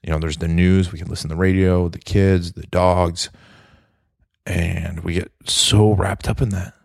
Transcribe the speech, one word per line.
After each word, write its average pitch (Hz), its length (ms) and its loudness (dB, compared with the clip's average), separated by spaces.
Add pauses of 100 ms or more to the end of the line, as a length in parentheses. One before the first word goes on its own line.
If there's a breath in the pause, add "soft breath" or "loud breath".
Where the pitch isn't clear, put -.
You 85 80 -6
know, 80 80 0
there's 80 180 -4
the 85 100 -4
news, 90 440 2
we 85 80 -12
can - 80 -10
listen 76 220 -8
to 80 60 -6
the 82 40 -6
radio, 92 500 2
the 80 100 -12
kids, 95 540 0
the - 140 -14
dogs, 90 600 0 (1160 soft breath)
and 85 560 -4
we 85 120 -6
get 87 180 -4 (140)
so 107 480 4
wrapped 95 340 -2
up - 140 -2
in 120 80 0
that. 92 240 -6 (120)